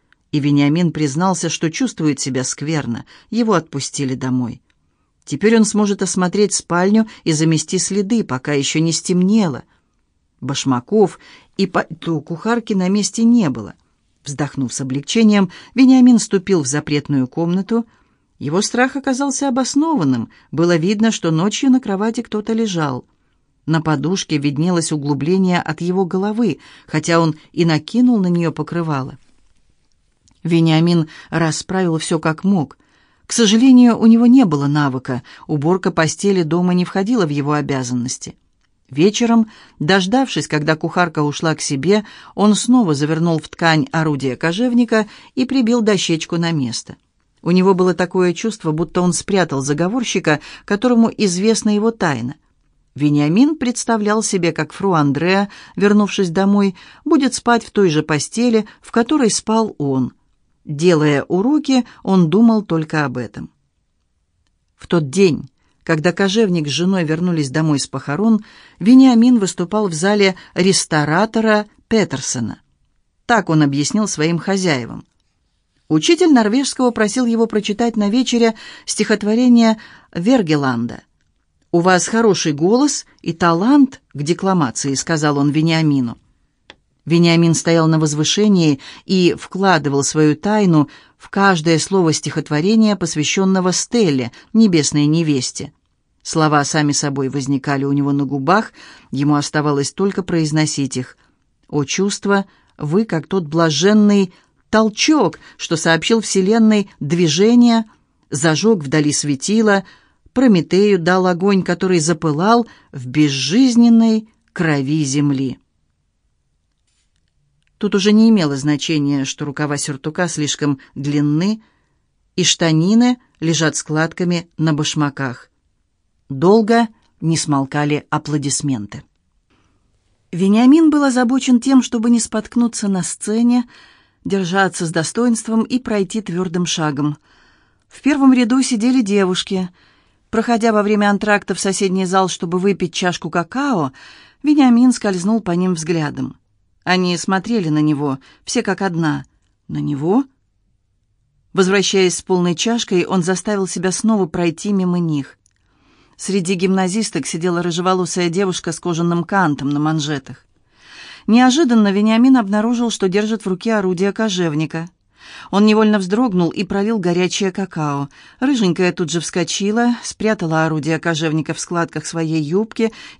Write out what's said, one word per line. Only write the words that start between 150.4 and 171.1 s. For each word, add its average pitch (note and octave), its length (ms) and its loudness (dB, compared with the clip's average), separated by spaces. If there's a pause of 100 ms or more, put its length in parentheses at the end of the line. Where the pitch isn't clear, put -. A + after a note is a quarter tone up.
Возвращаясь F#3+ 640 2
с - 60 -12
полной F3 320 0
чашкой, G#3+ 520 -2
он F#3 160 -2
заставил F#3+ 440 -4
себя F3+ 240 -4
снова G#3 360 0
пройти F3 460 -4
мимо F3+ 260 0
них. D3+ 400 -4 (800)
Среди F#3+ 380 -4
гимназисток F#3+ 720 -2
сидела F3 360 -4
рыжеволосая F3 640 -2
девушка F3+ 440 -4
с - 60 -12
кожаным E3+ 460 -2
кантом D3+ 460 -2
на C#3+ 100 -2
манжетах. D3+ 640 -6 (800)
Неожиданно A#3+ 640 4
Вениамин A3+ 460 4
обнаружил, A3+ 540 0
что - 180 -2
держит G#3+ 360 -2
в G3 40 -4
руке F#3 260 -2
орудие F#3+ 380 -2
кожевника. E3 800 -4 (600)
Он G3+ 140 2
невольно G#3+ 340 4
вздрогнул F#3 520 0
и - 140 -6
пролил G#3 340 -2
горячее F3+ 520 -2
какао. D3+ 600 -6 (300)
Рыженькая F#3+ 520 0
тут F3 180 -6
же E3 100 -4
вскочила, G#3+ 800 -2
спрятала E3+ 640 -2
орудие D#3 320 -2
кожевника D#3+ 560 -4